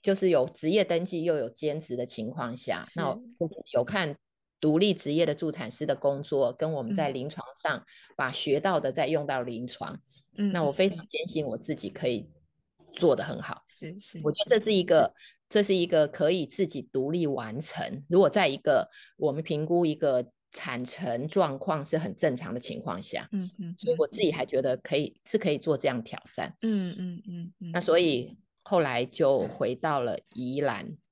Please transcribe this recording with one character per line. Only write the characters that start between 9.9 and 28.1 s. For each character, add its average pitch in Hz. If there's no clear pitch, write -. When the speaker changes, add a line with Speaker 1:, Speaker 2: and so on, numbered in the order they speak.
Speaker 2:
嗯。 -
嗯， 202
Speaker 1:
那 175
我 143
非 190
常 170
坚 160
信 156
我 120
自 -
己 101
可 -
以 120
做 160
得 113
很 -
好。 -
Speaker 2:
嗯， -
嗯。 185
是， -
是， 170
Speaker 1:
我 151
觉 175
得 233
这 214
是 220
一 185
个， 160
Speaker 2:
是。 -
Speaker 1:
这 208
是 196
一 175
个 156
可 151
以 180
自 -
己 151
独 135
立 170
完 120
成， 143
如 175
果 175
在 185
一 135
个 135
我 147
们 156
评 156
估 175
一 151
个 131
产 123
程 127
状 156
况 156
是 156
很 160
正 135
常 110
的 -
情 -
况 92
下， -
Speaker 2:
嗯， 185
嗯， 170
嗯。 180
Speaker 1:
所 165
以 160
我 151
自 -
己 165
还 127
觉 131
得 131
可 -
以， 147
是 -
可 180
以 147
做 151
这 135
样 123
挑 -
战。 -
Speaker 2:
嗯， 202
嗯， 180
嗯， 175
嗯。 170
Speaker 1:
那 175
所 170
以 151